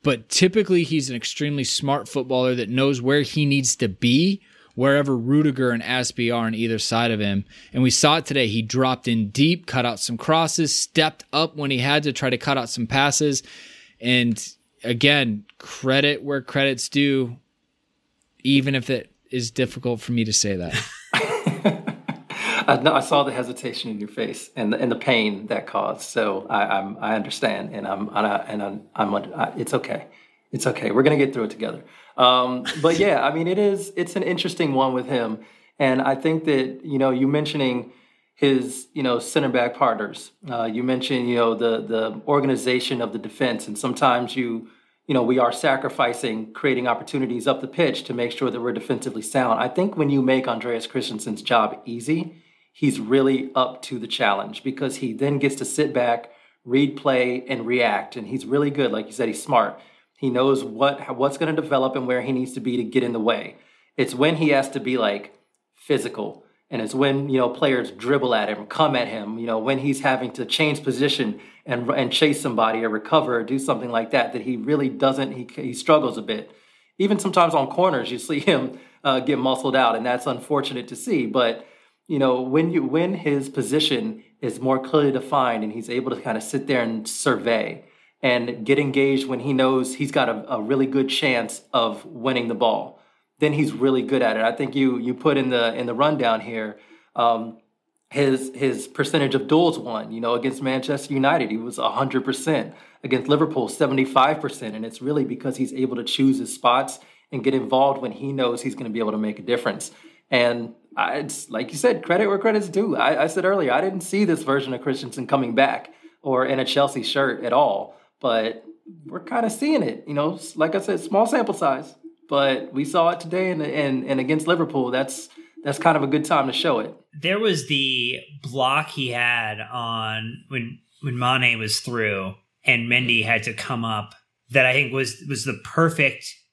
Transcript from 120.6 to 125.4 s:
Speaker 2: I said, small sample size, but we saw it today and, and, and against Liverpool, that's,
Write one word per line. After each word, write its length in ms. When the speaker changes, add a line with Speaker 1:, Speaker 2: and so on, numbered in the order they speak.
Speaker 2:
I 60
said, 180
small 260
sample 300
size, 400
but 420
we 140
saw 240
it 100
today 300
and, 120
and, 440
and 140
against 260
Liverpool, 460
that's, 380